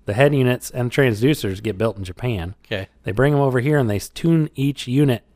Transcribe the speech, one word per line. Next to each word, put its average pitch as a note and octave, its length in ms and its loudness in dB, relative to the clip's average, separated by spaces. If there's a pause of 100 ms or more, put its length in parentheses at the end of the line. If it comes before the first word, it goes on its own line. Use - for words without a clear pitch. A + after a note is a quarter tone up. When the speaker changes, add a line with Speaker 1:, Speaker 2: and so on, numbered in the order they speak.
Speaker 1:
the G#2 100 -6
head C#3+ 200 4
units B2 360 0
and B2 200 -4
transducers A#2 720 0
get G#2+ 160 -6
built A2 180 -2
in G2+ 80 -10
Japan. F#2+ 500 -6 (120)
Speaker 2:
Okay. G2 220 -6 (160)
Speaker 1:
They A2+ 80 -4
bring B2+ 220 2
'em C#3+ 60 2
over C3 200 2
here D3 180 2
and B2+ 100 2
they G#2 80 0
s-, - 120 -6
tune D#3+ 480 0
each C3+ 320 -2
unit C3 340 2 (140)